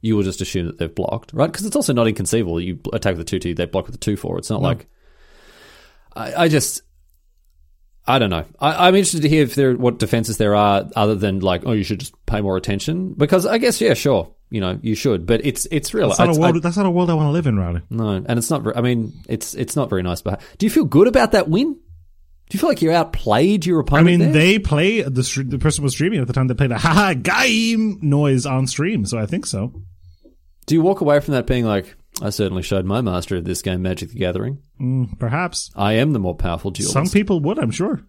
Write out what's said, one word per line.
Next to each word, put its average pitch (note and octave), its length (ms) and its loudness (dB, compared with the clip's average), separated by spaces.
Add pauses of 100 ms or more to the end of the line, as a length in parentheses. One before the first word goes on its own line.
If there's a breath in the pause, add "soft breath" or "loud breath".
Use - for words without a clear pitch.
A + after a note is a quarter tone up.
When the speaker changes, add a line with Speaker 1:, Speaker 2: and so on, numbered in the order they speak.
Speaker 1:
you A2 140 0
will G2+ 80 2
just F#2+ 160 -4
assume F#2 280 -4
that - 100 -8
they've E2 160 -4
blocked, - 400 -6
right? D#3+ 180 0
'Cause G3 140 -8
it's G#3 100 -4
also C#4+ 160 0
not A#2 160 4
inconceivable G#2 500 -2
that F2 60 -2
you F2+ 120 -6
bl-, - 200 -10
attack G2 220 -2
with E2+ 40 -8
a - 20 -8
two F2+ 160 -4
two, F2 160 -4
they F2 100 -2
block F#2 220 -4
with - 80 -14
a - 20 -16
two G#2+ 180 -4
four. F2 220 -8
It's - 140 -8
not G#2+ 100 -2
Speaker 2:
No. - 60 0
Speaker 1:
like, - 200 -4 (1300 soft breath)
I, - 280 -4
I E3 40 4
just, - 360 0 (1200)
I C3 140 2
don't G#2+ 100 2
know. E2 160 -2 (140)
I, D#3+ 280 4
I'm F#3 80 8
interested F3 280 2
to D3+ 60 4
hear D#3 140 4
if A#2+ 120 -2
there, C3 200 4
what B2 220 0
defenses A2+ 400 -2
there G#2 160 2
are G2+ 420 4
other G#2+ 200 2
than, G2 240 -2
like, F2+ 260 0
"Oh, B2+ 60 -2
you G#2+ 120 0
should G2 180 -4
just - 120 -14 (140)
pay G#2+ 140 0
more G2 140 0
attention." D#3 580 -4
Because F3 340 2
I - 100 0
guess, A#3 240 0
yeah, G#3 140 4
sure, A2 360 0 (200)
you G#2+ 100 -4
know, F#2 220 -4
you A2 100 -2
should. G2+ 320 -2
But A2+ 180 2
it's, - 280 -4
it's - 220 -4
real. F#3+ 160 2
Speaker 2:
That's G2 100 0
not - 80 4
a F3 40 2
Speaker 1:
It's, D#3 80 2
Speaker 2:
world, E3+ 180 4
Speaker 1:
I - 20 0
Speaker 2:
that's E3+ 180 -4
not G3+ 80 0
a F3+ 60 2
world F3 180 2
I E3 60 2
wanna D3+ 160 2
live D#3+ 160 0
in, A2 100 0
Riley. E2+ 320 -2
Speaker 1:
No, A2 200 -4
and G2 280 -2
it's A#2 140 -2
not D3 100 -2
ver-, A2 140 -4
I A#2+ 60 -2
mean, A#2 300 0 (160)
it's, - 280 -8
it's - 200 -6
not C#3+ 140 -2
very F#2 140 -2
nice F2+ 180 -4
beha-, F#2+ 160 -4 (220 loud breath)
do G#3 80 0
you - 20 2
feel D#4+ 160 2
good D#3+ 220 6
about B3 240 4
that F#3 180 2
win? C4+ 240 0
Do - 840 -20
you F#3+ 40 -4
feel E4 100 0
like A#3 140 0
you D#3+ 80 2
outplayed D#3+ 720 2
your E3+ 140 2
Speaker 2:
I - 20 0
Speaker 1:
opponent D3+ 240 6
Speaker 2:
mean, F3 140 6
Speaker 1:
there? D#3+ 140 4
Speaker 2:
they F3+ 260 6
play, F#3 420 2
the C3 200 -2
stre-, C3 280 -4
the C3+ 80 -4
person D3 260 0
was C3 100 0
streaming F3 260 -2
at B2 80 -2
the B2 60 -4
time, C3 140 2
they B2+ 60 0
played C3 180 2
a A#2 60 -2
"ha D#3 160 2
ha F#3+ 220 4
game" A3 880 0
noise C#3+ 420 2
on C3 220 0
stream, E3 380 -2
so A2+ 120 -4
I G#2+ 80 -2
think D3 220 -4
so. G2 340 -6 (840)
Speaker 1:
Do D3+ 80 0
you E3 60 4
walk F#3 200 2
away D3 200 4
from C#3+ 140 -4
that B2 120 0
being B2 180 0
like, G2+ 300 -2 (260)
"I G#2 100 -4
certainly F#2+ 320 -2
showed F#2+ 220 -2
my G2+ 160 0
master F2+ 340 -4
of F2 100 -4
this F2 180 -6
game, F#2 180 -2
Magic F#2 280 -4
the A#2+ 100 -14
Gathering"? G2 400 -4 (220)
Speaker 2:
Mm, B2+ 380 -4
perhaps. D3+ 560 -4
Speaker 1:
I G2+ 180 0
am C3+ 200 2
the A#2 60 0
more F2+ 160 -2
powerful F2 360 -4
duelist. - 220 -6
Speaker 2:
Some D3 140 0
people G3+ 340 2
would, F3+ 180 -2
I'm D#3 120 -2
sure. A3 380 -2